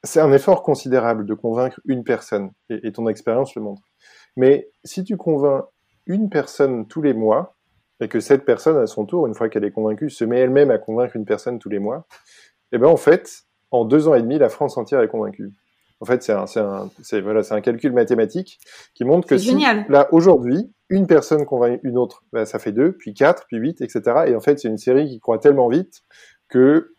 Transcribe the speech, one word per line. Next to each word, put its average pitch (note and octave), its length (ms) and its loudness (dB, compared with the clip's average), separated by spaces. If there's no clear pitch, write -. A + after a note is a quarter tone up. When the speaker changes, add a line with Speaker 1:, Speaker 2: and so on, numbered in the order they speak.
Speaker 1:
C'est - 160 0
un D3 120 4
effort D3+ 300 4
considérable A#2 640 -2
de G#2+ 80 -4
convaincre A#2+ 500 -4
une B2+ 200 -4
personne, G2+ 460 -4
et, A2 160 -8
et G#2 60 -8
ton A#2 160 -6
expérience A#2 460 -4
le A2+ 80 -10
montre. G2+ 200 -12
Mais C3 320 2
si - 200 -10
tu G3 120 -6
convaincs C#3 480 -2
une G3+ 220 -2
personne C3 580 -2
tous D#3 160 -10
les C#3 120 0
mois, A2+ 420 -2
et A#2+ 60 -6
que A2 140 -4
cette C#3 240 0
personne, D3+ 320 0
à A#2+ 100 2
son G#2 200 -8
tour, E3+ 200 -2
une A2 80 -6
fois A2+ 140 -4
qu'elle G#2 160 -4
est G#2 80 -6
convaincue, G#2+ 360 -4
se - 160 -6
met A#2+ 140 -2
elle-même C3 320 4
à A2 80 2
convaincre A#2+ 380 -4
une G#2+ 80 -8
personne A2+ 340 -6
tous G#2 100 -14
les G2+ 120 -4
mois, A#2+ 260 -8
eh A#2+ 80 -4
ben, B2 80 4
en E3 100 6
fait, - 460 0
en A#2+ 140 0
deux D3+ 240 2
ans D3+ 60 6
et A#2+ 80 4
demi, C3 160 -2
la B2+ 100 4
France C3 280 -6
entière B2 260 -2
est G#2+ 60 0
convaincue. G2+ 420 -8
En A2 40 -14
fait, B2 180 -2
c'est A2+ 100 -4
un, F#2+ 140 -2
c'est A2+ 140 -6
un, G2 280 -6
c'est, G#2+ 180 -6
voilà, G#2+ 220 -2
c'est G#2+ 120 -6
un G#2 60 -2
calcul B2 320 -2
mathématique D3+ 680 -2
qui - 100 -6
montre D3 220 2
que G3+ 100 2
Speaker 2:
C'est G3 100 -2
Speaker 1:
si, B3+ 40 0
Speaker 2:
génial. A3+ 380 0
Speaker 1:
là, C#3 240 4
aujourd'hui, E3 580 4
une F#3+ 200 0
personne D3 360 2
convainc B2 380 0
une B2 160 -4
autre, - 240 -4
ben, A2+ 120 -2
ça A2 160 -8
fait G#2+ 100 -6
deux, C3+ 220 0
puis G#2+ 220 -16
quatre, D3+ 340 0
puis A#2+ 80 -10
huit, A#2+ 240 -6
et B2 80 -8
cetera. B2 400 0
Et A#2+ 80 2
en G#2+ 40 -4
fait, C#3+ 200 0
c'est A#2 80 -6
une A2 100 -6
série C#3 300 0
qui A#2+ 100 -14
croît A2+ 200 -4
tellement C#3 300 4
vite A#2 340 -4
que C#3 500 4